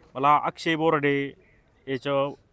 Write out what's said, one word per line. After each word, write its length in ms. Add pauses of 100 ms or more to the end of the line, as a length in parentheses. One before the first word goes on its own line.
(160)
मला 280
अक्षय 320
बोराडे 560 (560)
याच्या 460 (180)